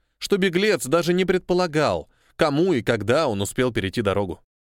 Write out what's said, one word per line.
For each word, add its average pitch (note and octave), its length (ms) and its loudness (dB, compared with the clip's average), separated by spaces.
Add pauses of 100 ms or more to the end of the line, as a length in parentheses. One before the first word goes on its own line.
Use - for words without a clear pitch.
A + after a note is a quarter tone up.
(180)
что - 200 -2
беглец F#3 480 0
даже D#3+ 260 0
не F#3 120 2
предполагал, D#3 840 0 (260)
кому D#3+ 380 2
и A#2 100 2
когда B2 460 0
он G2+ 120 -2
успел B2+ 320 -2
перейти G2+ 300 -4
дорогу. G2 380 -2 (260)